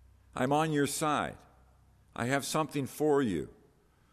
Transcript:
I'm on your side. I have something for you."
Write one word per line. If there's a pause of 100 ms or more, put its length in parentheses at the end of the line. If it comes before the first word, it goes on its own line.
(360)
I'm
on
your
side. (760)
I
have
something
for
you." (640)